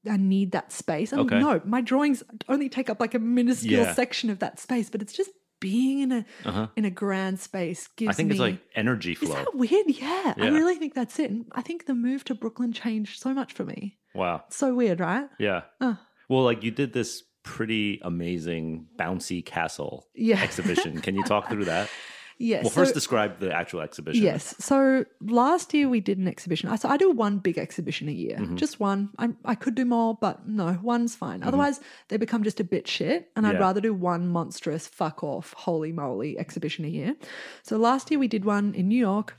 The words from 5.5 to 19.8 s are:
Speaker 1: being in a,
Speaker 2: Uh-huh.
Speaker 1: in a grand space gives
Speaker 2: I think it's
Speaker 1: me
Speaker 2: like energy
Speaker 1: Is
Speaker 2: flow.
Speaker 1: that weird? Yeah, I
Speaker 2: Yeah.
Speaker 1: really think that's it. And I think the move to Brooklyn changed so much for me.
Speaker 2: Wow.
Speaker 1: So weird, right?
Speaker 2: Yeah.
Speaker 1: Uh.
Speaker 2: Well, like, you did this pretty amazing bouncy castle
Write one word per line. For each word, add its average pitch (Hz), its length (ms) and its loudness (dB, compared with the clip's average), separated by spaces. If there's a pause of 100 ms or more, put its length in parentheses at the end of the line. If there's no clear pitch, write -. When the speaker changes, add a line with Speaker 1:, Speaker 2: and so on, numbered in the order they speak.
Speaker 1:
being 254 400 2
in 262 120 2
a, 233 120 0 (200)
Speaker 2:
Uh-huh. 175 320 -2
Speaker 1:
in 220 80 0
a 196 60 2
grand 190 500 -2
space 175 560 -6
gives 220 140 0
Speaker 2:
I - 20 4
think 202 180 2
it's 196 80 2
Speaker 1:
me 127 80 4
Speaker 2:
like 95 140 0 (140)
energy 107 380 0
Speaker 1:
Is - 60 -4
Speaker 2:
flow. - 180 -2
Speaker 1:
that 69 180 -2
weird? 330 340 4
Yeah, 302 480 -2
I 214 80 0
Speaker 2:
Yeah. - 60 4
Speaker 1:
really 330 260 6
think 302 180 -6
that's 240 240 -4
it. 269 120 0
And 233 220 -4
I 247 100 -6
think 339 240 -8
the 269 80 0
move 254 300 0
to 262 100 -4
Brooklyn 226 380 -4
changed 220 480 -4
so 262 120 -2
much 269 220 -4
for - 100 -4
me. - 320 -8 (180)
Speaker 2:
Wow. - 360 -2
Speaker 1:
So 262 240 0
weird, 202 260 2
right? 214 280 -2 (100)
Speaker 2:
Yeah. 92 240 0 (180)
Speaker 1:
Uh. 247 140 0 (340)
Speaker 2:
Well, 131 160 4
like, 113 180 4
you 113 80 -2
did 120 220 -2
this - 300 -4 (220)
pretty 107 580 -2
amazing 85 840 -4 (120)
bouncy 87 460 -4
castle - 680 -6